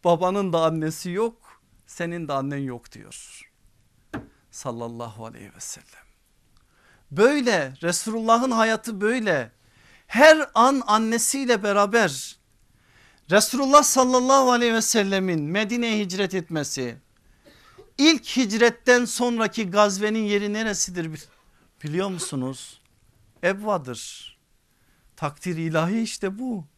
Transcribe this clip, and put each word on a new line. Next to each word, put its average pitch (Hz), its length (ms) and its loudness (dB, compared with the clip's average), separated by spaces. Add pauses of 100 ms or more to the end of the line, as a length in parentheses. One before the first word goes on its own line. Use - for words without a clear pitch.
Babanın 180 480 0
da 165 120 2
annesi 160 460 -4
yok, 226 500 -8 (260)
senin 170 420 -8
de 147 40 -4
annen 139 240 -4
yok." 127 360 -8
diyor. - 480 -20 (1080)
Sallallahu 117 760 -12
aleyhi 113 280 -20
ve - 60 -20
sellem. - 440 -18 (1040)
Böyle, 202 720 2
Resulullah'ın 226 680 0
hayatı 220 500 -2
böyle. 208 520 0 (540)
Her 302 480 6
an 254 320 4
annesiyle 226 760 0
beraber. 202 760 0 (920)
Resulullah 269 520 4
sallallahu 254 680 4
aleyhi 240 240 2
ve 226 80 0
sellemin 190 600 0
Medine'ye 214 640 -2
hicret 185 300 -4
etmesi, 143 600 -6 (1040)
ilk 302 260 4
hicretten 240 800 2
sonraki 226 680 -2
gazvenin 208 540 2
yeri 208 280 0
neresidir 185 600 -4
bi-, 151 60 -12 (680)
biliyor 175 240 -4
musunuz? 135 720 -8 (640)
Ebva'dır. 185 920 -6 (840)
Takdir 160 400 -8
ilahi 165 440 -2
işte 202 380 -6
bu. 233 260 -8 (140)